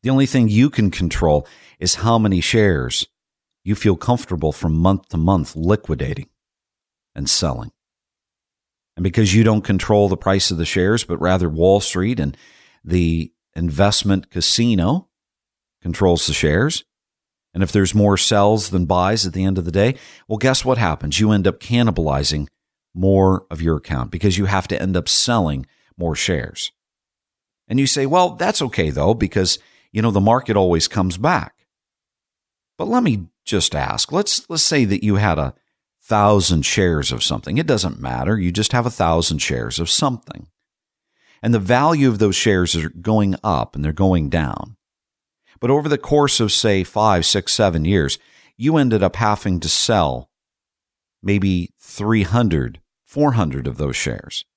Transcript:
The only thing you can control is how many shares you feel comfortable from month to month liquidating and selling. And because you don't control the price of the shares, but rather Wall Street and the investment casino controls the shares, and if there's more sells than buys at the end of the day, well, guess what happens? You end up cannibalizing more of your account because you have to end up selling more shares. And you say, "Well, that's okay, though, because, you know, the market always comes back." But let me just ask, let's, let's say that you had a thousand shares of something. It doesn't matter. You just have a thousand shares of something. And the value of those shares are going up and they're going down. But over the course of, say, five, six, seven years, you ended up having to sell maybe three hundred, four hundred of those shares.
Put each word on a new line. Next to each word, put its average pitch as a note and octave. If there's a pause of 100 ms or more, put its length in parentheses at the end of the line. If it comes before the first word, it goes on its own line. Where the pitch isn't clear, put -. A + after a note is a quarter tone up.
The C3
only C3+
thing B2
you B2
can G#2
control D#2 (320)
is F2+
how A#2
many G2
shares E2 (580)
you G2+
feel G2
comfortable F2
from D#2+
month F#2
to -
month E2
liquidating E2 (840)
and C#2
selling. A#1+ (1200)
And F2
because G2
you A2
don't G#2+
control G2+
the F#2
price G2
of F2
the E2
shares, G2
but -
rather F2+
Wall F2
Street G2+
and C#2+ (480)
the E2 (240)
investment F#2
casino A2+ (760)
controls F2
the D2+
shares, F#2 (680)
and F#2
if F2
there's G2
more G2+
sells G#2
than F2+
buys F#2+
at E2+
the F#2
end F#2+
of E2+
the F2
day, G#2+ (320)
well, G#2+
guess C3
what B2+
happens? D#2
You G#2+
end G2+
up F#2
cannibalizing D2+ (460)
more F#2+
of D#2
your D#2+
account B1+
because F#2
you G2
have G2
to -
end F#2
up E2+
selling D#2+ (320)
more E2
shares. - (960)
And A#2+
you C#3
say, C#3
"Well, F3+
that's F3+
okay, G#2
though, D2
because, G2+ (320)
you G#2+
know, A2+
the G2
market A2+
always F2+
comes F#2
back." C#3+ (1120)
But -
let B3
me G#2+ (180)
just -
ask, -
let's, G3+
let's E3
say C#3
that G2
you G#2
had F#2+
a C2+ (460)
thousand G2+
shares E2
of A#1+
something. C#2
It E3
doesn't F#2
matter. C2
You F2+
just G#2
have A#2+
a A#2+
thousand E2
shares A#1+
of E2+
something. B2 (960)
And A#2
the A2
value C3+
of G#2
those G#2
shares F2+
are D#2+
going G2+
up D#2
and C#2+
they're D#2
going F2
down. D2 (840)
But A#2+
over D3
the C#3+
course D3
of, G#2+
say, G2
five, G2+
six, -
seven E2+
years, E2 (380)
you D3+
ended A2+
up F#2
having G#2
to E2
sell D2+ (920)
maybe F#2+
three G#2
hundred, E2 (260)
four C#3+
hundred C#2+
of B1
those C#2
shares. - (120)